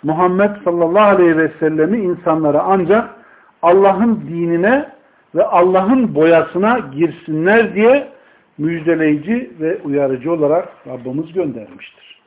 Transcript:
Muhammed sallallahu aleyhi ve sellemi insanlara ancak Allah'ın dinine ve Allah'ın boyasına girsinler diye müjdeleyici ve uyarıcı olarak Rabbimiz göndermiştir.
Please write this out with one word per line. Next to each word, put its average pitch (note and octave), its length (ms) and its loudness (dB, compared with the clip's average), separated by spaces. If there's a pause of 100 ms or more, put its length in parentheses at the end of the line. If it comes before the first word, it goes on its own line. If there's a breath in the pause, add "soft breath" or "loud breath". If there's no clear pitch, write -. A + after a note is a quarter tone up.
Muhammed F3+ 480 0 (140)
sallallahu F3 400 2
aleyhi F3+ 320 4
ve D#3 240 0
sellemi D#3 380 0
insanlara E3+ 640 -2
ancak F#3+ 480 0 (520 soft breath)
Allah'ın G3 680 2
dinine E3+ 600 -2 (460 soft breath)
ve F3+ 100 2
Allah'ın F#3 680 2
boyasına E3 640 2
girsinler E3 960 -2
diye B3 340 2 (500 soft breath)
müjdeleyici D#3+ 920 -2 (100)
ve D#3+ 180 -4
uyarıcı C#3 540 -4
olarak D#3+ 360 -2 (180)
Rabbimiz C3 460 -10
göndermiştir. C3+ 960 -12